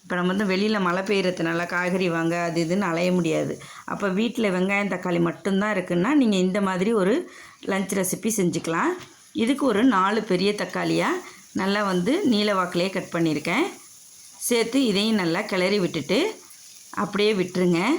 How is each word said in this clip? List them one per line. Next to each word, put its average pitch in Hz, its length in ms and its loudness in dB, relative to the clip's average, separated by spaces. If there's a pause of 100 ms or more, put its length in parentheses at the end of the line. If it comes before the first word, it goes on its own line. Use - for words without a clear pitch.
இப்போ 180 160 -4
நம்ம 180 160 0
வந்து 208 160 0
வெளியில 208 340 2
மழை 180 240 0
பெய்யறதுனால 180 540 0 (100)
காய்கறி 180 420 0
வாங்க 165 300 0
அது 170 220 -2
இதுன்னு 190 240 0
அலைய 170 260 0
முடியாது. 156 380 0 (400)
அப்போ 196 140 -4 (120)
வீட்ல 220 360 0
வெங்காயம், 196 380 0
தக்காளி 175 320 -2
மட்டும்தான் 196 500 -2
இருக்குன்னா 180 360 0 (100)
நீங்க 214 240 4
இந்த 185 220 0
மாதிரி 190 240 0 (100)
ஒரு 190 120 4 (580)
லஞ்ச் 190 280 -2
ரெசிபி 185 380 -2
செஞ்சுக்கலாம். 175 560 0 (500)
இதுக்கு 277 280 0
ஒரு 196 100 2 (140)
நாலு 202 340 2
பெரிய 190 320 2
தக்காளியா 175 480 -2 (520)
நல்லா 196 280 0
வந்து 180 240 2 (200)
நீல 208 260 2
வாக்குலயே 180 360 -2
கட் 185 200 -6
பண்ணியிருக்கேன். 170 520 0 (800)
சேர்த்து 233 320 2 (120)
இதையும் 208 320 2
நல்லா 170 280 0
கிளறி 190 340 2
விட்டுட்டு 160 360 0 (840)
அப்படியே 208 380 0
விட்டுருங்க 180 420 2 (160)